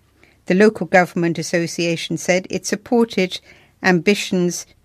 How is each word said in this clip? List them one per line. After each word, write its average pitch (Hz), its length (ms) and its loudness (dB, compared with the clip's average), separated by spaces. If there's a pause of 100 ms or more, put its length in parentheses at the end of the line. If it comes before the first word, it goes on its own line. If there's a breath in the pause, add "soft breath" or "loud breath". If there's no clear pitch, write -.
(460 soft breath)
The 180 80 0
local 208 320 2
government 170 520 2
association 170 800 -2
said 180 320 0
it - 160 -6
supported 220 720 0 (420 soft breath)
ambitions 180 840 0 (180 soft breath)